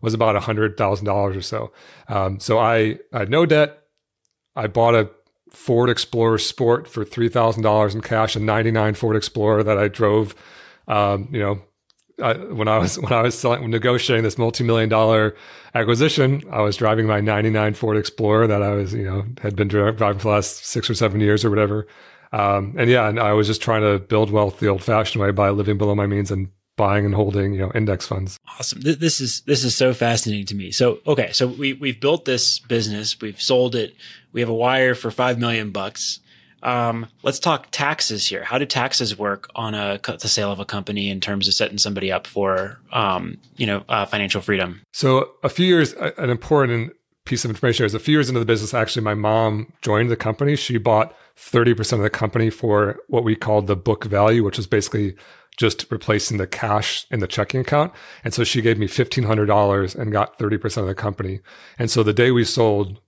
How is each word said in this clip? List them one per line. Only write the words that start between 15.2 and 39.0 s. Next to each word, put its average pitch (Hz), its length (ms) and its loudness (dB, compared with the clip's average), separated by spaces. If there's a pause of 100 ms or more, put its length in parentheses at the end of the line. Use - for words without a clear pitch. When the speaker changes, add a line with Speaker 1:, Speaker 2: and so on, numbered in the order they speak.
Speaker 1:
acquisition, 131 760 2
I 110 120 -2
was 104 160 0
driving 110 280 2
my 107 140 2
ninety-nine 107 540 2
Ford 107 240 0
Explorer 110 500 2
that 104 160 2
I 101 80 0
was, 101 220 -2
you 110 100 -4
know, 95 220 -4 (160)
had 101 160 -4
been 101 100 2
dri-, 104 240 2
driving 104 280 0
for 107 100 -2
the 104 60 4
last - 300 -2
six - 240 -4
or 120 40 0
seven 104 260 0
years 104 240 4
or 113 60 2
whatever. 104 360 0 (460)
Um, 101 460 0
and 117 120 2
yeah, 120 200 4
and 107 100 -2
I 104 140 2
was 104 140 4
just 107 140 -2
trying 110 200 0
to 104 180 2
build 107 320 0
wealth 104 300 0
the 110 60 2
old 95 160 0
fashioned 110 380 0
way 101 100 2
by 101 180 2
living 101 280 0
below 101 180 0
my 101 120 0
means 101 240 -2
and 95 180 -4 (280)
buying 101 280 2
and 101 80 0
holding, 101 400 0
you 95 60 -4
know, 95 160 -2
index 104 320 -2
funds. 95 320 -6 (180)
Speaker 2:
Awesome. - 240 -8
Th-, 143 160 0
this 160 220 0
is, 123 220 -4
this 127 240 0
is 120 100 0
so 127 180 2
fascinating 110 520 -2
to 104 100 -8
me. 95 160 -8
So, 123 340 2
okay. 131 280 0
So 127 120 0
we, 131 280 -4
we've 131 260 -6
built 147 240 0
this - 360 -2
business, 107 600 -4
we've 104 220 -12
sold 127 340 2
it. 110 180 -4 (380)
We - 80 -6
have 117 100 -2
a 113 40 -2
wire 127 420 2
for 117 160 -6
five 123 260 0
million 113 340 -2
bucks. 98 500 -8 (420)
Um, 117 440 -2 (140)
let's 139 180 -2
talk 156 320 -2
taxes 143 560 -4
here. - 180 -6
How 120 120 -2
do 143 80 0
taxes 123 520 -2